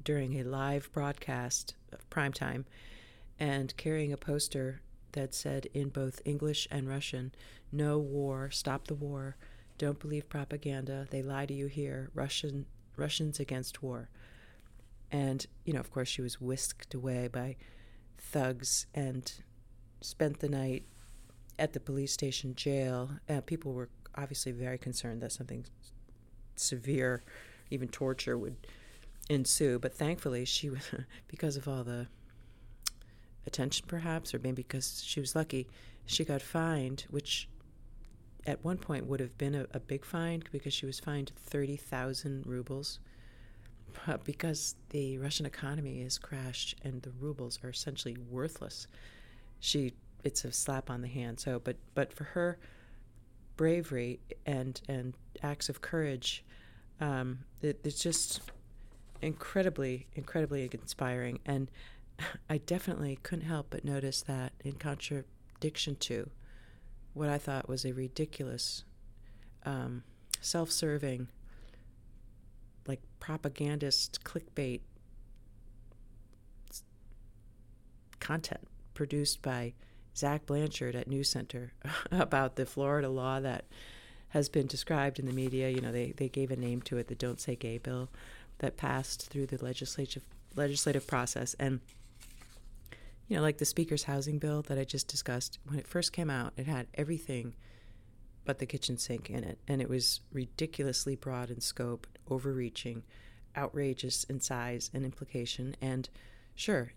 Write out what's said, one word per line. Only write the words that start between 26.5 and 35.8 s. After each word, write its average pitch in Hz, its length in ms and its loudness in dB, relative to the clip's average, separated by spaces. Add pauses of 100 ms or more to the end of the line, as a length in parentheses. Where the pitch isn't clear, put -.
severe, 127 680 2 (460)
even 131 180 0
torture, 127 500 2
would 120 180 -2 (720)
ensue. 131 500 6
But 127 140 0
thankfully, 147 520 2
she - 240 2
was, 135 200 -4 (200)
<laughs> - 180 -16
because 143 300 0
of 135 100 -2
all 131 160 0
the 120 240 -2 (1400)
attention, - 420 0
perhaps, 165 460 0
or 135 60 0
maybe 127 240 0
'cause - 420 -2
she - 140 0
was 131 160 0
lucky, 147 320 2 (380)